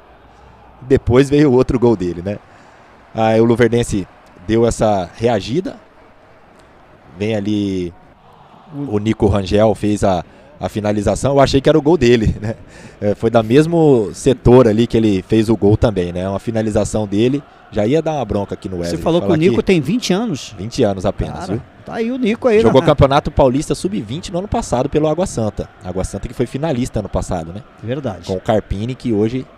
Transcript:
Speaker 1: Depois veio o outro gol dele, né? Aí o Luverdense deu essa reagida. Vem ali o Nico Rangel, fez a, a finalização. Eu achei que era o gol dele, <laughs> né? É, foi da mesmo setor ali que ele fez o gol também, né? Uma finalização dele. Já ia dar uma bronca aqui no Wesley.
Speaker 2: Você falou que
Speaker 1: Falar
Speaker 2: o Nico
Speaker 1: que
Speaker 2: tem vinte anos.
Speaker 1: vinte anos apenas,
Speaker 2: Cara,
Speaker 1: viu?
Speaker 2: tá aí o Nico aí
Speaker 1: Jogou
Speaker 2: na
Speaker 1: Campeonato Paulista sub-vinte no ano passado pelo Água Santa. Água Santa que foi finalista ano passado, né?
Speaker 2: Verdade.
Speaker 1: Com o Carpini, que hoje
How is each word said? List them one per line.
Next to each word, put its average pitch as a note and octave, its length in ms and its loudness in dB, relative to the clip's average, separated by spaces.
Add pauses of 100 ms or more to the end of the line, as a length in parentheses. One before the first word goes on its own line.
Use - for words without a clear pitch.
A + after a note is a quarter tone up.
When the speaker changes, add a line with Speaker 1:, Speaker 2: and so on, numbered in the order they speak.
(800)
Speaker 1:
Depois C3 480 2
veio D3 200 4
o A#2+ 40 2
outro B2+ 260 2
gol A#2 160 4
dele, F2 260 -6
né? G2 160 -6 (760)
Aí A2 280 2
o - 20 6
Luverdense A#2 640 2 (400)
deu A2+ 200 2
essa G#2 480 0
reagida. A2+ 640 -4 (1400)
Vem G#2+ 180 -2
ali G2+ 580 -2 (800)
o C#3+ 280 -4
Nico A2 260 -2
Rangel, G2+ 480 2
fez G#2 300 -2
a, F#2 200 0 (360)
a F#2 100 -6
finalização. G#2 640 -2
Eu C#3 60 4
achei C3+ 200 4
que C3 80 0
era D3+ 100 4
o D3+ 40 2
gol D#3 160 2
dele, A#2+ 380 2
<laughs> G2 40 -14
né? G#2+ 160 -8 (460)
É, G#2 140 0
foi A2+ 160 -2
da A#2 100 4
mesmo C#3 720 4
setor B2 540 4
ali A2 180 2
que - 100 -4
ele G#2+ 280 2
fez A2 260 2
o A2 80 2
gol G2+ 180 4
também, F#2 380 0
né? F#2 160 -6
Uma G2 100 -4
finalização A2 680 -2
dele. A#2+ 340 0 (300)
Já G#2 140 -2
ia D3 160 0
dar D#3 120 -4
uma C3+ 120 -4
bronca G2+ 300 -4
aqui - 140 -12
no F#2 80 -8
Wesley. E2+ 200 -4
Speaker 2:
Você E2+ 60 -8
falou E3+ 180 0
que G3+ 60 -6
Speaker 1:
Falar E3+ 100 2
Speaker 2:
o - 20 0
Nico F#3+ 180 2
Speaker 1:
que A3 60 -2
Speaker 2:
tem F#3 180 2
vinte F#3+ 300 -2
anos. F3+ 460 -4
Speaker 1:
vinte G#2+ 240 -6
anos G2 240 0
apenas, D#2+ 360 -6
Speaker 2:
Cara, - 120 -8
Speaker 1:
viu? B2+ 80 -6 (240)
Speaker 2:
tá - 80 -14
aí A3+ 180 -4
o C4+ 60 -6
Nico A#3+ 300 -2
aí A3 140 4
Speaker 1:
Jogou D#3+ 200 6
Speaker 2:
na B2+ 60 2
Speaker 1:
Campeonato C#3+ 420 4
Paulista C#3+ 460 2
sub-vinte F3 560 -8
no F3 80 -4
ano G3+ 80 -8
passado C#3+ 420 -2
pelo D3+ 180 0
Água E3 200 -2
Santa. G#2+ 420 -6 (160)
Água F2+ 180 -6
Santa - 240 -8
que A#2 60 -10
foi B2 140 -2
finalista C3 520 -4
ano G2 100 -6
passado, F2 440 -6
né? G#2 80 -14 (220)
Speaker 2:
Verdade. A2 420 -8
Speaker 1:
Com G2 80 -4
o F#2 80 -4
Carpini, A2 540 -2
que A#2+ 180 -4
hoje A2+ 320 0 (120)